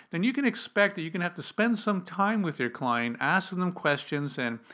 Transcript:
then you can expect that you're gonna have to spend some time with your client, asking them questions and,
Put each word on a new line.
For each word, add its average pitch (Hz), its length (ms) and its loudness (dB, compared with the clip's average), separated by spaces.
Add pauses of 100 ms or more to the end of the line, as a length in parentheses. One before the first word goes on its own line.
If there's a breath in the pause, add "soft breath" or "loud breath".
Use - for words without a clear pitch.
(100)
then 170 140 0
you 247 80 2
can 277 120 0
expect 202 520 2
that 170 60 -4
you're 160 100 -6
gonna 175 180 -2
have 180 40 -10
to 151 80 -10
spend 220 360 2
some 196 240 0
time 202 400 0
with 165 160 -2
your 120 120 0
client, 120 500 0
asking 180 400 2
them 180 120 0
questions 143 640 0
and, 117 200 0 (160 loud breath)